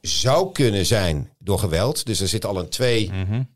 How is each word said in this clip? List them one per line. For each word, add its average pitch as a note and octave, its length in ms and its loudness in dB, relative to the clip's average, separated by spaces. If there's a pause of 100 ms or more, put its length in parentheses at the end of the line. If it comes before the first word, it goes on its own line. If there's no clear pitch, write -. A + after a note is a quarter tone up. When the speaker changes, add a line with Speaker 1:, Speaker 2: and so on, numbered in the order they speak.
Speaker 1:
zou D3+ 520 2
kunnen G2+ 340 2
zijn E2+ 520 0
door G2+ 200 -2
geweld. G2 480 0
Dus G2 140 -2
er F#2+ 80 0
zit G#2+ 160 -2
al G2 140 -4
een F2 100 -4
twee, A#2+ 420 0
Speaker 2:
Mhm. F#2+ 320 -2 (140)